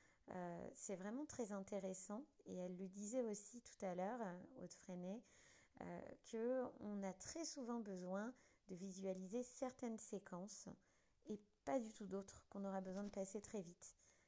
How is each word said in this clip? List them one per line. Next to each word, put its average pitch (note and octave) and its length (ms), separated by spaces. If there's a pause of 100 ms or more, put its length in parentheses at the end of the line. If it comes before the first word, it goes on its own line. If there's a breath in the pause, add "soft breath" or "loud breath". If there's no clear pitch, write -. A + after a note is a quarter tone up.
(320 loud breath)
euh, F3 420
c'est - 240
vraiment A3 280
très G#3 280
intéressant. G3 720 (200)
Et F#3 120
elle F3+ 180
le F#3 140
disait G#3 320
aussi A3+ 400
tout - 240
à F3+ 100
l'heure, G3+ 240
euh, F3+ 460
Aude E3+ 80
Freinet, F#3 500 (560 loud breath)
euh, F3 220 (280)
que B3 360 (160)
on G#3 220
a F#3+ 100
très - 320
souvent A#3+ 340
besoin G3 540 (340 loud breath)
de F#3 80
visualiser F#3+ 680
certaines B3+ 540
séquences - 680 (600 soft breath)
et G#3 120 (240)
pas C4+ 160
du A3 140
tout G#3 120
d'autres, F#3+ 440
qu'on G3 160
aura G3 160
besoin F#3+ 240
de G#3 60
passer G3 280
très G3+ 220
vite. - 340 (320 loud breath)